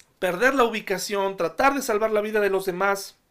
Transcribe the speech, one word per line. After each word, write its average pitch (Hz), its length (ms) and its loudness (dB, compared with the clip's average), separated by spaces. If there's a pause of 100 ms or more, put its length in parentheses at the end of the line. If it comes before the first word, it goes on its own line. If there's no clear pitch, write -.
(200)
perder 185 340 2
la 262 100 4
ubicación, 202 720 -2
tratar 254 380 2
de 269 80 -4
salvar 220 300 0
la 214 100 2
vida 214 180 -2
de 202 120 2
los 190 140 -2
demás 196 520 -2 (140)